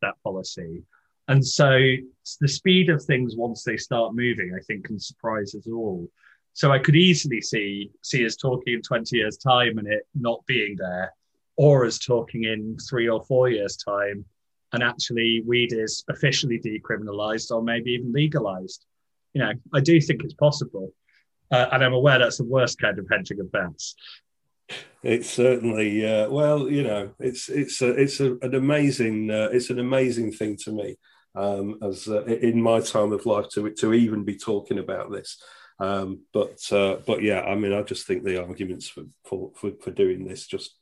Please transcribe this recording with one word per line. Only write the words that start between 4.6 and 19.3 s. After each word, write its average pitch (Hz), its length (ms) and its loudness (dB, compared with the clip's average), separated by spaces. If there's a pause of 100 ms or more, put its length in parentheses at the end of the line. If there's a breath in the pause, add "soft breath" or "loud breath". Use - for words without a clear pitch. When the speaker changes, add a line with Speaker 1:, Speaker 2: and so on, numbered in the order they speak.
Speaker 1:
think, 101 240 -8
can 104 160 -8
surprise 107 540 -6
us 104 120 -14
all. 107 440 -6 (420 soft breath)
So 143 200 2
I 131 80 4
could 147 160 6
easily 156 440 4
see, 101 500 -6 (120)
see 120 240 -2
us 104 100 -4
talking 127 380 -2
in 110 80 -6
twenty 120 340 -4
years' 107 220 -2
time 123 400 2
and 104 80 -6
it 104 160 0 (120)
not 120 320 -2
being 104 300 0
there, 90 360 -6 (440)
or 143 300 6
us 113 120 -4
talking 117 460 -2
in 110 320 -4 (140)
three 117 180 0
or 110 160 -2
four 127 240 2
years' 101 280 -2
time 101 480 -4 (480)
and 120 100 0
actually 117 640 0
weed 120 260 2
is 110 360 -4
officially 127 500 0
decriminalized 107 960 -6
or 113 100 0
maybe 117 300 -2
even 120 200 -4
legalized. 110 720 -2 (500)